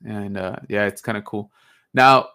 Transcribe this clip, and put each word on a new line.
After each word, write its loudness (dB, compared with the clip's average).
And, -10
uh, -8
yeah, -2
it's -6
kinda -8
cool. -12
Now, 6